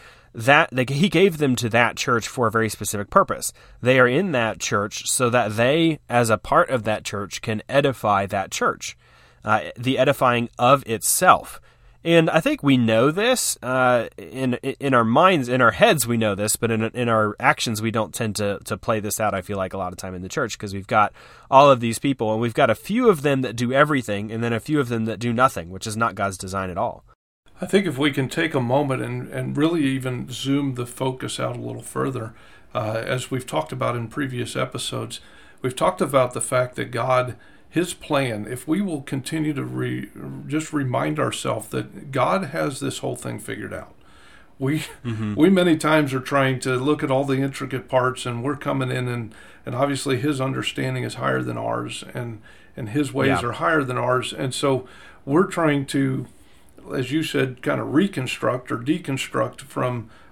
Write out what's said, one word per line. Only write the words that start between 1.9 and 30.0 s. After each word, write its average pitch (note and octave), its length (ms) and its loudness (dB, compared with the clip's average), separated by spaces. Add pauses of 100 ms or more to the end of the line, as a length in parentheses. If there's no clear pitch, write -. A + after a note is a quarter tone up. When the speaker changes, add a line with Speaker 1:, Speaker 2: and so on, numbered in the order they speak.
Speaker 1:
church A#2+ 320 0
for A#2+ 200 0
a G#2 40 -2
very A2+ 160 2
specific G2+ 420 -6
purpose. - 440 0 (280)
They B2+ 180 4
are B2 80 8
in E3+ 260 0
that A2+ 260 0
church - 480 -2
so B2 220 0
that A2 260 0
they, D3+ 440 2 (100)
as A#2+ 200 2
a G#2+ 80 4
part - 320 2
of B2 140 -2
that G#2+ 220 -2
church, G2+ 360 -8
can G#2+ 280 -6
edify A#2 560 2
that G2 260 -4
church, - 460 -4 (480)
uh, G#2+ 200 0 (120)
the B2 200 0
edifying B2+ 520 4 (100)
of C3 280 6
itself. - 720 2 (420)
And E3 260 4
I E3 100 4
think C#4 220 0
we C#3 160 6
know A2+ 320 4
this, G#3+ 540 0
uh, B2 540 2
in, B2 380 -4
in - 380 -2
our A#2+ 120 6
minds, C#3+ 440 6
in B2+ 100 2
our A#2 120 6
heads E3+ 340 4
we A#2 120 0
know G#2+ 180 0
this, G#2 200 -2
but A2+ 140 -2
in, A2+ 140 0
in A#2 260 -2
our G#2+ 300 2
actions A#2 420 0
we A2 80 0
don't G#2+ 240 -2
tend A2 220 -4
to, G2+ 300 -2
to G#2 120 -6
play A2+ 220 -2
this G#2 200 -4
out, G#2 140 0
I F#2+ 80 -2
feel G2+ 160 -6
like, F#2+ 160 -4
a G2 60 -6
lot F2+ 120 -4
of F2+ 60 -12
time F#2 160 -10
in F2+ 80 -10
the F#2 80 -10
church, B2+ 300 -4
'cause G2+ 120 -8
we've G2 140 -8
got G#2+ 280 4 (360)
all C#3 220 10
of B2 80 4
these A#2 180 -2
people, B2+ 340 -2
and A2 80 0
we've A#2 140 -2
got C#3 160 4
a G#2+ 60 2
few A#3 340 2
of D3 140 4
them C#3 180 2
that A#2+ 140 -4
do B2 180 -2
everything, B2 580 2
and A2+ 120 -4
then A#2 100 0
a A2 60 -2
few D3+ 200 0
of B2 100 0
them A2+ 160 0
that A2 120 -4
do A#2+ 160 -2
nothing, A2 380 2
which F#2+ 160 -10
is G#2+ 100 -8
not A2 160 0
God's G2 240 -4
design F#2+ 320 -6
at F2 80 -8
all. A2 260 -4 (560)
Speaker 2:
I F#3 60 -6
think G3 220 2
if B2+ 100 -4
we C#3+ 140 2
can C3+ 180 -2
take D#3+ 240 -2
a C#3 80 0
moment C3 400 0
and, B2 280 -6
and C3 280 -6
really D#3+ 280 2
even B2+ 440 -4